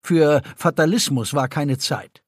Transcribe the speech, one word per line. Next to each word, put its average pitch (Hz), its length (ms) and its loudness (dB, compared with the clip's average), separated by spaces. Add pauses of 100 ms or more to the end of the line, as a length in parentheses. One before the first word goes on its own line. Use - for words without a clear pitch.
Für 151 400 4 (140)
Fatalismus 156 760 0
war 139 140 0
keine 143 300 -4
Zeit. - 500 -8